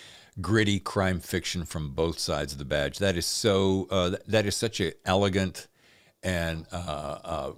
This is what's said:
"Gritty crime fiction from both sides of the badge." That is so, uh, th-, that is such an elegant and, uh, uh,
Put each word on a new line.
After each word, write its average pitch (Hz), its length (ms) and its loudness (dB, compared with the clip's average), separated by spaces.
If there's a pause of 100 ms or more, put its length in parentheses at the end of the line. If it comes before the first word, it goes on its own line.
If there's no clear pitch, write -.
(400)
"Gritty 101 400 4
crime 92 400 0
fiction 87 460 -4
from 76 240 -6
both 80 280 0
sides 76 340 -2
of 69 60 -10
the 69 60 -8
badge." 71 340 -2
That 98 160 2
is 85 120 -2
so, 95 640 2
uh, 90 200 2
th-, 98 160 -4
that 104 200 2
is 98 100 0
such - 240 -2
an 82 120 0 (120)
elegant 95 600 2 (560)
and, 82 500 -2
uh, 76 500 -6
uh, 71 360 -6